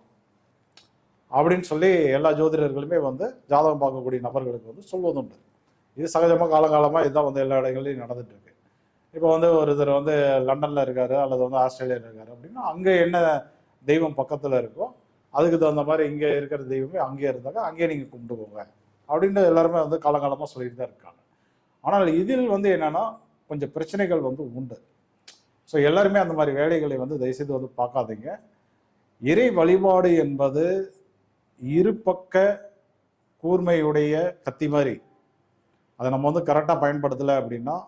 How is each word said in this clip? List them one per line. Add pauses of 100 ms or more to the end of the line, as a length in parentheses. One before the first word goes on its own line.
(1300)
அப்படின்னு
சொல்லி
எல்லா
ஜோதிடர்களுமே
வந்து (120)
ஜாதகம்
பார்க்கக்கூடிய
நபர்களுக்கு
வந்து
சொல்வதுண்டு. (600)
இது (100)
சகஜமா
காலங்காலமா
இதுதான்
வந்து
எல்லா
இடங்கள்லயும்
நடந்துட்டு
இருக்கு. (600)
இப்ப
வந்து
ஒருத்தர்
வந்து (260)
லண்டன்ல
இருக்காரு
அல்லது
வந்து
ஆஸ்திரேலியால
இருக்காரு
அப்படின்னா,
அங்க
என்ன (420)
தெய்வம்
பக்கத்துல
இருக்கோ, (420)
அதுக்கு
தகுந்த
மாதிரி
இங்க
இருக்கிற
தெய்வமே
அங்கேயே
இருந்தாங்க,
அங்கேயே
நீங்க
கும்பிட்டுக்கோங்க (400)
அப்படின்னு
எல்லாருமே
வந்து
காலங்காலமா
சொல்லிட்டு
தான்
இருக்காங்க. (640)
ஆனால்
இதில்
வந்து
என்னன்னா, (300)
கொஞ்சம்
பிரச்சனைகள்
வந்து
உண்டு. (840)
So,
எல்லாருமே
அந்த
மாதிரி
வேலைகளை
வந்து
தயவுசெய்து
வந்து
பார்க்காதீங்க. (840)
இறை
வழிபாடு
என்பது (720)
இருபக்க (840)
கூர்மையுடைய
கத்தி
மாதிரி. (920)
அதை
நம்ம
வந்து
கரெக்டா
பயன்படுத்தல
அப்படின்னா,